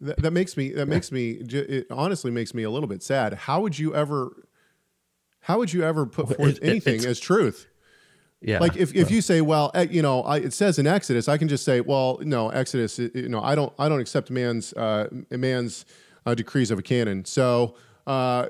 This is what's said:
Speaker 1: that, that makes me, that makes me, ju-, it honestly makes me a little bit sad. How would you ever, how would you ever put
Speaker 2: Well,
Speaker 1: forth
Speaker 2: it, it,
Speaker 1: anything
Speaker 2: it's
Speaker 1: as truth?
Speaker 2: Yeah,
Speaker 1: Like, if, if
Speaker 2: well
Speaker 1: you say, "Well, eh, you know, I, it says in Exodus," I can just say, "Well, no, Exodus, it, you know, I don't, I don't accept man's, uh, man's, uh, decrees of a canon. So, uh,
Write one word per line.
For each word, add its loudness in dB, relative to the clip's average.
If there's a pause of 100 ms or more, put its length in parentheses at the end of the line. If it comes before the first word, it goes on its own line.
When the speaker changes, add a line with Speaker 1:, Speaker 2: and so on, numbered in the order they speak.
Speaker 1:
that, -6
that 2
makes 0
me, -2
that -2
makes 0
me, -4
ju-, -4
it -4
honestly -2
makes -4
me -4
a -2
little -4
bit -8
sad. 0
How -2
would -4
you -2
ever, -4 (920)
how 0
would 0
you 0
ever 0
put -4
Speaker 2:
Well, -2
Speaker 1:
forth 2
Speaker 2:
it, -12
it, 2
Speaker 1:
anything 2
Speaker 2:
it's -2
Speaker 1:
as -2
truth? 0 (760)
Speaker 2:
Yeah, 0
Speaker 1:
Like, 4
if, 0
if 6
Speaker 2:
well 2
Speaker 1:
you 4
say, 4
"Well, 2
eh, 2
you 2
know, 2
I, 0
it -4
says 2
in 4
Exodus," 2
I 4
can 0
just 0
say, 4
"Well, 0
no, 0
Exodus, -2
it, -4
you -6
know, -2
I 2
don't, 0
I 2
don't 0
accept -2
man's, -2
uh, 0 (240)
man's, -2 (420)
uh, 2
decrees 0
of 0
a -4
canon. 0
So, 2 (300)
uh, 0